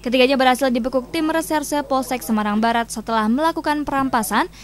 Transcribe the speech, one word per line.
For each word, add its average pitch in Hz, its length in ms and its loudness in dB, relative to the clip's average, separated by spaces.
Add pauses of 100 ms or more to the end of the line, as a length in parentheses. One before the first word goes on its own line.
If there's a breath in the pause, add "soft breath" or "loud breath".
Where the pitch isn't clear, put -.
Ketiganya 254 320 4
berhasil 254 400 2
dibekuk 247 400 -2
tim 320 160 0
reserse 302 560 -2
Polsek 262 320 -2
Semarang 214 400 -2
Barat 233 320 0
setelah 220 400 -2
melakukan 302 560 0
perampasan 269 640 0 (140 loud breath)